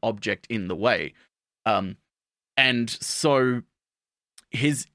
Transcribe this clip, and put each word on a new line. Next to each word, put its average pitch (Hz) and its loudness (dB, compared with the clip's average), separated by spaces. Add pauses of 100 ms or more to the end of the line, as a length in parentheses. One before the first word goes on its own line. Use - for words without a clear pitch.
object 104 -4
in 104 -4
the 90 -4
way. 92 0 (520)
Um, 95 0 (600)
and 123 2
so 127 0 (880)
his 139 -2